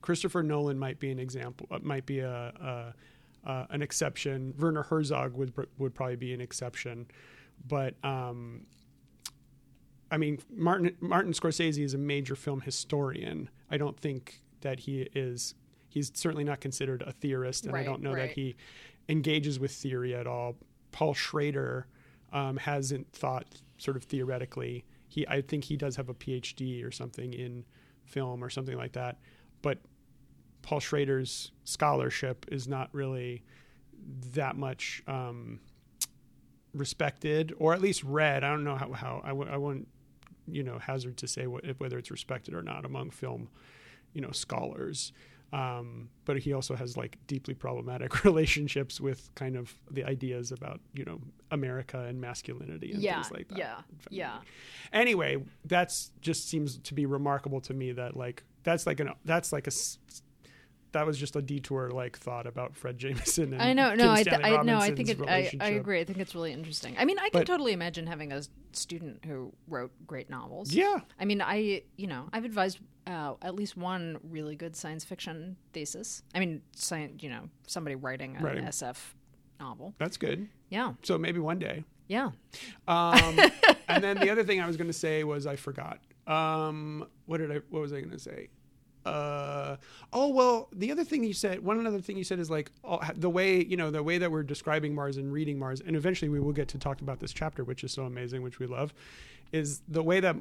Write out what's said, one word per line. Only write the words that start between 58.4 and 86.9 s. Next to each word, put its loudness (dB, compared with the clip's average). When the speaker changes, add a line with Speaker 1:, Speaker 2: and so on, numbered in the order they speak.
Speaker 1:
that's 4
like 2
an, 0
that's 2
like -2
a -2
s-, -4
that 2
was 2
just -4
a 0
detour, -2
like, -6
thought -6
about -6
Fred -6
Jameson 0
and 0
Speaker 2:
I 6
know, 8
no, 8
Speaker 1:
Kim 12
Speaker 2:
I 10
th-, 8
Speaker 1:
Stanley 6
Speaker 2:
I, 8
no, 8
I -
Speaker 1:
Robinson's 0
Speaker 2:
think 2
it, 2
I, 2
I 6
Speaker 1:
relationship. 2
Speaker 2:
agree. 2
I 2
think -4
it's -4
really -2
interesting. -6
I 6
mean, 4
I 2
can 6
Speaker 1:
But 4
Speaker 2:
totally 4
imagine -2
having -6
a -4
s-, -8
student -8
who -6
wrote -4
great -8
novels. -8
Speaker 1:
Yeah. 6
Speaker 2:
I -2
mean, 2
I, 0
you -6
know, -6
I've -4
advised, 0
uh, -4
at -6
least -4
one -4
really -8
good -10
science -8
fiction -8
thesis. -8
I 0
mean, 0
sci-, -4
you -10
know, -8
somebody -4
writing -6
an -2
Speaker 1:
Right. 0
Speaker 2:
S -4
F -10
novel. -12
Speaker 1:
That's -2
good. -2
Speaker 2:
Yeah. -2
Speaker 1:
So 2
maybe 0
one 0
day. -4
Speaker 2:
Yeah. 0
Speaker 1:
Um, 8
Speaker 2:
<laughs> 12
Speaker 1:
and 8
then 4
the 6
other 6
thing 4
I 4
was 2
gonna 0
say 2
was -2
I -4
forgot. -8
Um, 2